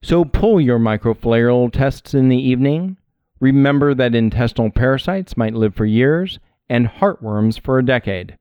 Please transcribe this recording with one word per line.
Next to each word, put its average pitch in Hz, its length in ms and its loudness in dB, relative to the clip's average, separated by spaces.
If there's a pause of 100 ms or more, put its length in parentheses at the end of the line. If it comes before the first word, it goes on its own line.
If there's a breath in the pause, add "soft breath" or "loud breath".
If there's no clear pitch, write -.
So 170 240 0
pull 196 340 2
your 123 200 2
microfilarial 117 920 0
tests - 420 -4
in 131 160 4
the 127 120 2
evening. 139 560 -2 (420)
Remember 139 540 2
that 123 220 0
intestinal 113 560 0
parasites 135 680 -2
might 110 160 -2
live 110 220 -2
for 107 100 -2
years 143 540 0 (280)
and 120 200 0
heartworms 110 720 -2
for 131 180 -2
a 127 80 0
decade. 98 560 -4